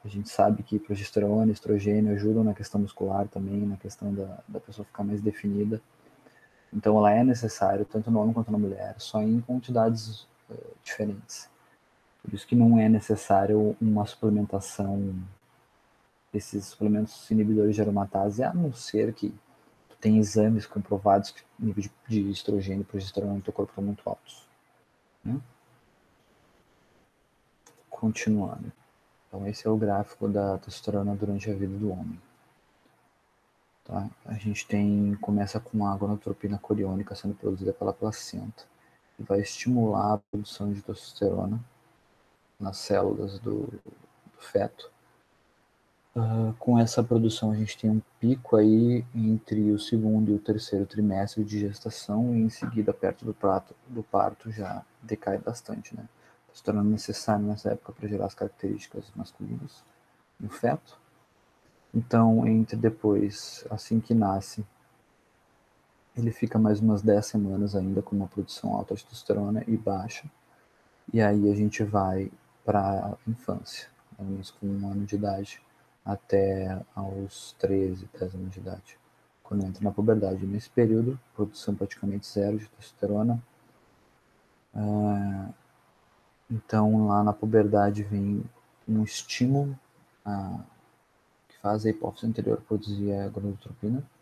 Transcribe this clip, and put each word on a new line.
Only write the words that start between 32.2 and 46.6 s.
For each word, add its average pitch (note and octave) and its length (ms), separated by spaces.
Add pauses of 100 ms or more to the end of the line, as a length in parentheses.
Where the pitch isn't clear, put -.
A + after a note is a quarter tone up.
Tá? G2 260 (160)
A - 80
gente G#2 320
tem, G2+ 560
começa G#2 380
com G#2+ 260
a G2 100
gonadotropina G2+ 600
coriônica G2 560
sendo G2+ 220
produzida F#2+ 360
pela G2+ 220
placenta, - 680 (560)
e - 40
vai G2 180
estimular G#2+ 720
a G#2 40
produção G#2 560
de G2+ 80
testosterona G2 840 (960)
nas G2 180
células G2 600
do, G#2 300
do - 720
feto. - 520 (1200)
Ah, A2+ 420
com A#2+ 220